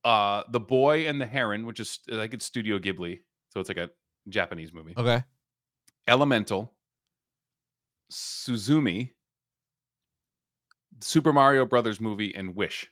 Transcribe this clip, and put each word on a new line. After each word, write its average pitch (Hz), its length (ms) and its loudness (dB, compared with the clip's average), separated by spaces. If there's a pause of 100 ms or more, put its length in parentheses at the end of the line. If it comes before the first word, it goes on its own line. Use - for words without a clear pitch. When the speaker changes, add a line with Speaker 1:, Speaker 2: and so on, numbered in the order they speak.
Speaker 1:
Uh, 104 480 2
The 120 80 0
Boy 135 480 2
and 143 140 -4
the 127 60 -4
Heron, 113 400 -4
which 117 120 -12
is, - 220 -10 (100)
I 113 60 -4
think 110 180 -4
it's 113 120 -12
Studio 107 340 -2
Ghibli, 90 400 -6 (300)
so - 100 -8
it's 92 100 -8
like 92 80 -6
a 85 120 -6 (380)
Japanese 85 440 -4
movie. 80 240 -18
Speaker 2:
Okay. 120 260 2 (840)
Speaker 1:
Elemental, 120 640 2 (1400)
Suzumi, 120 1000 -2 (1900)
Super 156 300 4
Mario 139 320 6
Brothers 113 360 2
movie, 107 340 -4
and 92 200 -8
Wish. - 380 -4